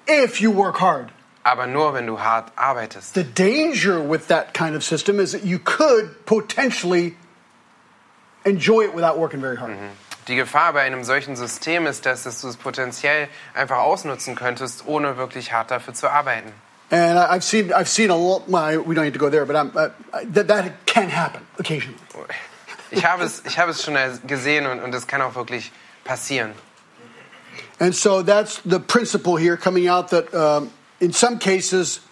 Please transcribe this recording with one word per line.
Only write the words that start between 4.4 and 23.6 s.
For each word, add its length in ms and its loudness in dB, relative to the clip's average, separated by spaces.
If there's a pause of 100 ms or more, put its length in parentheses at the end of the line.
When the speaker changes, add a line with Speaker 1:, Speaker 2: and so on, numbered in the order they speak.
Speaker 1:
kind 220 -2
of 80 -6
system 380 0
is 100 0
that 140 -6
you 140 0
could 680 2
potentially 880 0 (1300)
enjoy 400 4
it 100 -2
without 240 0
working 220 -2
very 160 -4
hard. 140 -10
Speaker 2:
Mm-hmm. 220 -12 (360)
Die 80 -4
Gefahr 380 2
bei 80 2
einem 220 -2
solchen 320 -2
System 520 -4
ist, 180 -6
dass, 160 -2
dass 200 -12
du 80 -8
es 80 -12
potenziell 720 -2 (260)
einfach 240 -2
ausnutzen 560 -2
könntest, 500 -6
ohne 320 -2
wirklich 360 -8
hart 180 -2
dafür 240 -6
zu 120 -2
arbeiten. 440 -2 (400)
Speaker 1:
And 260 4
I, 180 4
I've 60 0
seen, 320 0
I've 140 4
seen 240 2
a 40 4
lot, 300 2
well, 400 0
we 80 -2
don't 120 2
need 100 -4
to 40 -6
go 120 2
there, 160 4
but 80 0
I'm, 200 0
uh, 140 2 (420)
that, 180 2
that 360 0
can 240 2
happen 320 -4 (160)
occasionally. 400 -6 (920)
Speaker 2:
Ich 160 0
habe 160 2
es, 200 -6
ich 140 -8
habe 140 4